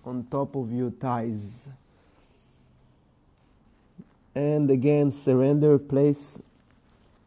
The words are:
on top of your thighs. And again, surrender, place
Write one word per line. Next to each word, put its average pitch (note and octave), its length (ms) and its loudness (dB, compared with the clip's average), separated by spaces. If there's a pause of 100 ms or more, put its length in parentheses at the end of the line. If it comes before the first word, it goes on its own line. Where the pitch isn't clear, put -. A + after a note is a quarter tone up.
on B2 240 -8
top C#3 240 -4
of B2 180 -6
your B2 180 -4
thighs. A#2 760 -8 (2750)
And D3 360 0
again, C#3+ 420 2
surrender, C#3+ 680 4
place C#3+ 600 0 (880)